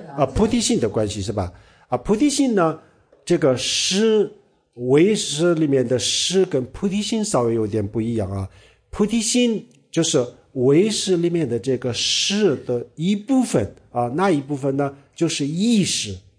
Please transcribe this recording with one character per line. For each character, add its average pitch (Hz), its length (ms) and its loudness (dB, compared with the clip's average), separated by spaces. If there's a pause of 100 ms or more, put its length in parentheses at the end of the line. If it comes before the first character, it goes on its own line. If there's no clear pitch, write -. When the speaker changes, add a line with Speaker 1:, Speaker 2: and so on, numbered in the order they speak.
Speaker 1:
啊， - 120 -16
Speaker 2:
啊， 143 80 0
菩 208 200 0
提 226 140 0
心 220 180 0
的 117 80 0
关 107 220 -2
系 98 140 -6
是 107 100 -6
吧？ 95 180 -4 (380)
啊， 131 80 -2
菩 196 180 -2
提 262 140 2
心 269 260 0
呢， 160 240 2 (460)
这 170 140 2
个 131 180 4
识， 214 720 0 (440)
唯 147 420 4
识 165 380 0
里 156 120 0
面 131 220 2
的 127 100 2
识 - 460 0
跟 151 220 0
菩 - 200 -6
提 196 140 -2
心 214 240 -2
稍 151 200 0
微 117 100 0
有 110 120 0
点 107 200 -2
不 107 160 -4
一 117 140 -2
样 95 140 -4
啊。 98 160 -6 (440)
菩 208 160 0
提 220 160 -2
心 233 440 0 (240)
就 165 120 0
是 151 200 0 (300)
唯 143 380 4
识 190 260 -2
里 170 140 0
面 165 180 -2
的 117 100 -2
这 131 200 -2
个 131 160 -6
识 196 600 0 (120)
的 120 200 -4 (100)
一 185 200 0
部 262 260 2
分 117 320 -2 (160)
啊， 120 240 -2
那 190 160 2
一 143 120 0
部 143 120 -6
分 135 220 -2
呢， 139 180 -2 (200)
就 170 120 -2
是 147 200 -2
意 190 380 2
识 101 320 -6 (220)